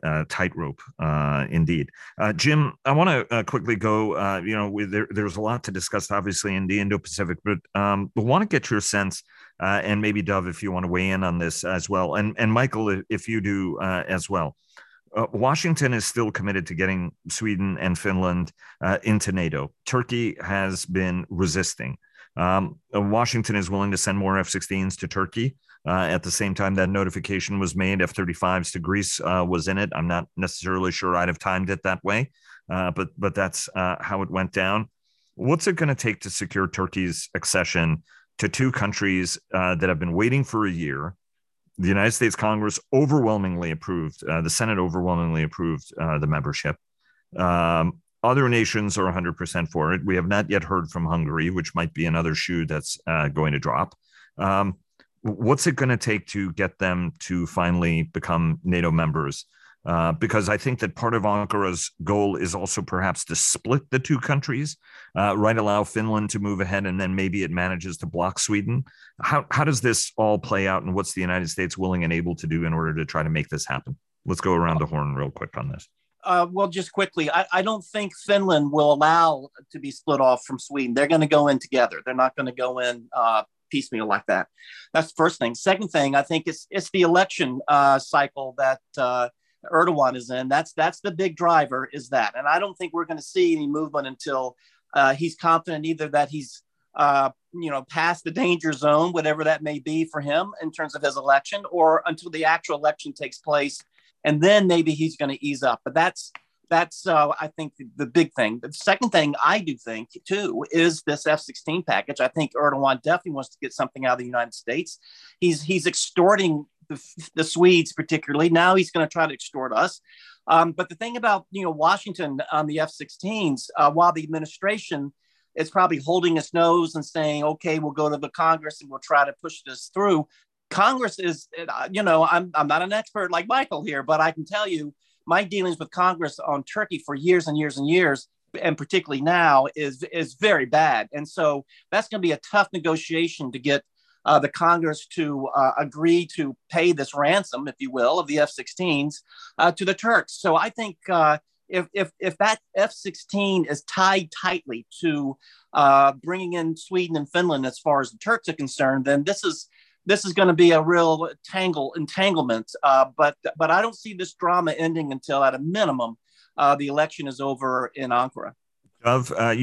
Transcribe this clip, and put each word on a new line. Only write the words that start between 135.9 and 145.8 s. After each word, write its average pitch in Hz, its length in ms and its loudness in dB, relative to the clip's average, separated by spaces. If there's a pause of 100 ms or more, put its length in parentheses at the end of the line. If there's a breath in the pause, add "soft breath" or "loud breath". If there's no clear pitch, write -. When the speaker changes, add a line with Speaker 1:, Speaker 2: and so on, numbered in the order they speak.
Speaker 2:
Congress 175 480 0
on 143 240 -4
Turkey 208 420 -6
for 143 100 -6
years 165 320 2
and 151 100 -2
years 147 200 -2
and 139 100 -2
years, 160 400 2 (320)
and 156 180 0
particularly 147 440 -2
now, 151 540 6
is, 143 360 -6
is 160 240 -6
very 180 300 2
bad. 123 460 4
And 147 160 -8
so 147 380 0 (260 soft breath)
that's 208 160 0
gonna 214 140 -6
be 175 100 2
a 147 80 -2 (120)
tough 202 220 4
negotiation 160 800 -2
to 127 80 -12
get, 139 240 0 (420)
uh, 151 120 6
the 143 120 2
Congress 165 580 0
to, 143 480 -4
uh, 135 240 4
agree 156 560 2